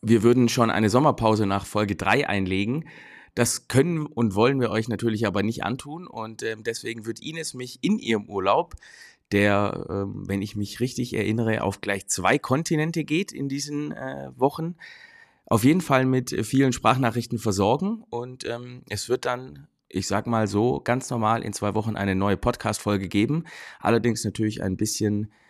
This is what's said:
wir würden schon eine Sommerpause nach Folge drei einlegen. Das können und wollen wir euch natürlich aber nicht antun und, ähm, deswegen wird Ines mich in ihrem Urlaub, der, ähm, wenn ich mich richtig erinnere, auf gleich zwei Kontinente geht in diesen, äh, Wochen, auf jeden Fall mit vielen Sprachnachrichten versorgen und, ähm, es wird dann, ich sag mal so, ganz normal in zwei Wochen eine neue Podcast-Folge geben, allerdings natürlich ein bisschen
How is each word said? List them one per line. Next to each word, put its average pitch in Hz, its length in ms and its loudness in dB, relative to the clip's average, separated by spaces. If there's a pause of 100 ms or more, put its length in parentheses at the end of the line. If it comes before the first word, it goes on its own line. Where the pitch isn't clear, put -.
wir 110 200 6
würden 120 280 6
schon 113 200 4
eine 107 200 4
Sommerpause 113 560 4
nach 98 180 0
Folge 104 320 0
drei 104 320 2
einlegen. 101 580 -2 (480)
Das - 340 0
können 160 360 2
und 113 300 0
wollen 127 260 4
wir 117 100 0
euch 110 180 -2
natürlich 110 380 0
aber 98 160 0
nicht 110 220 -2
antun 143 420 -8
und, 110 360 -12
ähm, 110 220 -8
deswegen 113 420 -8
wird 113 140 -8
Ines 160 340 -10
mich 127 280 -12
in 208 160 2
ihrem 110 300 -2
Urlaub, 101 460 0 (580)
der, 101 560 2
ähm, 98 380 -6
wenn 98 160 -4
ich 104 140 -8
mich 104 240 -6
richtig 123 340 -4
erinnere, 110 480 0
auf - 180 -2
gleich 101 280 -4
zwei 98 300 2
Kontinente 156 680 -2
geht 165 280 -4
in 139 160 -6
diesen, 147 440 -6
äh, 135 440 -10
Wochen, 160 380 -2 (720)
auf 107 180 2
jeden 160 160 6
Fall 131 260 2
mit 127 400 0
vielen 131 260 4
Sprachnachrichten 120 680 0
versorgen 127 680 2
und, 127 360 -10
ähm, 123 440 -8
es - 200 -6
wird 123 160 0
dann, 131 420 -6 (220)
ich 95 180 -4
sag 104 220 -2
mal 113 180 2
so, 110 340 2
ganz 123 300 -2
normal 113 320 0
in 107 100 -6
zwei 104 220 -2
Wochen 107 220 -2
eine 98 180 0
neue 98 220 2
Podcast-Folge 104 720 -2
geben, 123 380 0 (340)
allerdings 113 440 2
natürlich 107 380 -2
ein 92 140 -2
bisschen 104 560 -2 (180)